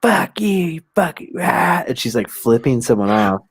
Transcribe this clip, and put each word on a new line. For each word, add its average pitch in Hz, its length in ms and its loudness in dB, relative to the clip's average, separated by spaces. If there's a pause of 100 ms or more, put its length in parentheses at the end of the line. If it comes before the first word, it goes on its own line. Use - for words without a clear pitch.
Fuck 214 400 0
you, 214 80 -2
you 175 320 -2 (140)
fucking, - 440 -2
ah, 175 480 0
and 127 100 -4
she's, 117 180 -4
like, 104 140 0
flipping 117 520 2
someone 104 280 2
off. 101 420 2